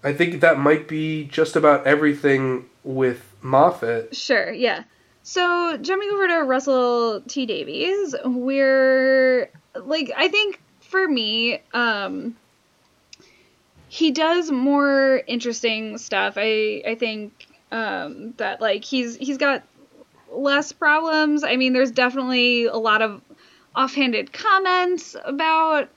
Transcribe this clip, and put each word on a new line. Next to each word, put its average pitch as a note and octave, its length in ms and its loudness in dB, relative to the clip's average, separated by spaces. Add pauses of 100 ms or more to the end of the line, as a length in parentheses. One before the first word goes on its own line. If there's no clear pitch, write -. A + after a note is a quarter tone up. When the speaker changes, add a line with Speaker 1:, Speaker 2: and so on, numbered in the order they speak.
Speaker 1:
I C#3+ 100 -2
think E3+ 280 -2
that D#3+ 180 6
might D3+ 300 4
be D#3 360 -4
just D#3 320 -2
about D3 300 4
everything C#3 800 2 (160)
with C3 400 -2 (180)
Moffat. C3 760 0
Speaker 2:
Sure, - 360 -2
yeah. A#3 300 -2 (400)
So, F4 540 -2
jumping F#4+ 340 -4
over G4 180 0
to E4+ 60 2 (100)
Russell B3 840 0
T C4 180 -4
Davies, C#4+ 680 -4 (100)
we're, C4 1300 2 (260)
like, C#4 400 -4
I D#4 120 2
think G#4 320 -2 (200)
for F#4+ 260 -2
me, A3+ 540 -2 (140)
um, G#3+ 640 -2 (1500)
he D#4+ 220 0
does D#4+ 400 0
more C4+ 760 2
interesting A3+ 720 -4
stuff. G3 380 -4
I, G#3+ 500 -2
I A3+ 120 -4
think, A3 480 -8 (240)
um, G3+ 680 -8
that, G#3+ 220 -6
like, A3 240 -2
he's, A#3+ 320 -4
he's C4+ 220 -6
got C#4 240 0 (680)
less C#4 400 -2
problems. D#4 720 2
I B3 120 0
mean, B3+ 180 2
there's B3+ 160 4
definitely B3 720 0
a A3+ 120 0
lot A3 260 2
of G#3+ 180 -4 (560)
offhanded C4 560 0
comments F#4 840 0 (100)
about D#4+ 720 2